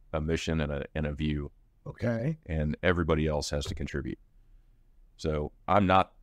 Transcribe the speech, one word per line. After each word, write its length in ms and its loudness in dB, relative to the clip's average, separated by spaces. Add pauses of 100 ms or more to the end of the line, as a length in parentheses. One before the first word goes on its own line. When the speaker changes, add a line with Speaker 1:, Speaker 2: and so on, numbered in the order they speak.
(140)
Speaker 1:
a 80 0
mission 400 0
and 100 -2
a, 140 -4 (100)
and 120 -2
a 60 -4
view. 380 -2 (340)
Speaker 2:
Okay. 600 -4
Speaker 1:
And 380 -2
everybody 440 2
else 220 -2
has 160 -4
to 100 -6
contribute. 440 -6 (1000)
So 340 -2 (160)
I'm 200 4
not 360 4